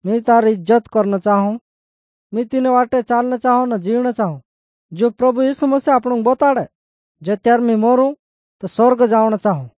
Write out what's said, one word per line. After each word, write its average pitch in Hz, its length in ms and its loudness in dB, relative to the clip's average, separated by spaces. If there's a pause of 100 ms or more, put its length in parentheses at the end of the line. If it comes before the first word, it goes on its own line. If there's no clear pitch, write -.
મી 226 160 -2
તારી 226 300 2
ઇજ્જત 214 340 0
કરને 202 340 -2
ચાહું. 202 420 -2 (720)
મી 233 120 -4
તીને 262 240 -2
વાટે 247 320 0
ચાલને 247 360 -2
ચાહું 247 320 0
ને 220 100 -4
જીવને 240 320 -2
ચાહું. 170 300 -6 (500)
જો 202 180 -2
પ્રભુ 247 320 -2
ઈસુ 277 260 0
મસીહ 277 260 0
આપણું 240 300 -2
બતાડે, 254 440 0 (540)
જે 190 140 -4
ત્યાર 233 260 2
મી 233 140 0
મરું, 254 420 0 (420)
તો 190 80 -10
સ્વર્ગ 247 380 2
જાવણ 220 300 2
ચાહું. 156 440 -4